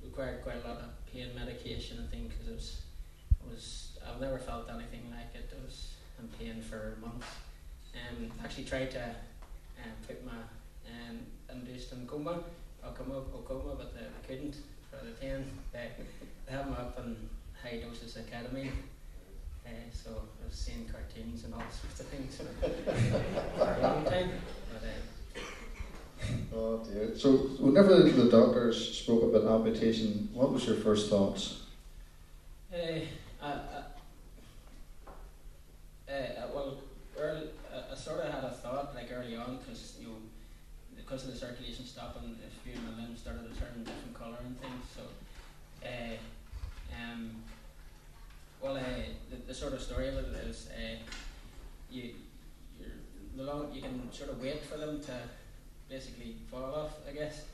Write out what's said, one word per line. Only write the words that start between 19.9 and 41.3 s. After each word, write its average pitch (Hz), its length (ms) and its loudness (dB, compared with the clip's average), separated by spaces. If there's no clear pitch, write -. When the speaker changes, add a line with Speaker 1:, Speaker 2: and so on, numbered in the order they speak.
Speaker 1:
so - 200 -8
I 113 360 -8
was - 80 -6
seeing - 320 -4
cartoons - 580 -6
and 113 100 -8
all 110 160 -6
sorts - 300 -8
of - 40 -8
things 135 320 -6
<laughs> - 0 -
for - 1300 4
a - 180 6
long 156 240 6
time. 180 240 6
But, 110 120 -6
uh, 113 60 -2
Speaker 2:
Oh 113 300 2
dear. 107 340 0
So 135 200 12
whenever 175 360 12
the, 160 160 12
the 120 180 12
doctors - 680 10
spoke 113 240 8
about 110 260 10
amputation, 110 840 6
what 120 180 6
was 123 160 2
your 107 80 6
first 104 340 6
thoughts? - 540 4
Speaker 1:
Uh, 165 280 0
I, 143 60 -4
I, - 360 -4
uh, 135 420 -2
well, 139 300 -4
early, 151 300 -2
uh, - 200 -8
I - 20 -8
sort 160 240 -4
of 147 140 -2
had 131 100 -4
a 123 80 -4
thought, 139 420 -4
like, 120 200 -8
early 117 240 -6
on, 123 220 -6
'cause, - 420 -12
you 117 60 -12
know, 110 100 -10
because - 320 -8
of - 60 -8